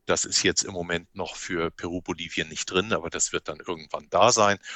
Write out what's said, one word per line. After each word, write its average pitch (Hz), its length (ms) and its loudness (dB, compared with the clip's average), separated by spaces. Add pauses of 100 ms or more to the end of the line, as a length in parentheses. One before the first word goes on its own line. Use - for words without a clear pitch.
das 85 180 2
ist - 180 0
jetzt 90 220 2
im 98 80 -8
Moment 85 420 -4
noch 82 220 -6
für 82 340 -2
Peru, 87 300 -6
Bolivien 85 480 -4
nicht 78 180 -8
drin, 98 260 0
aber 82 180 -2
das - 220 -2
wird 85 140 -4
dann 76 140 -8
irgendwann - 500 -8
da 101 220 8
sein. 104 260 4 (180)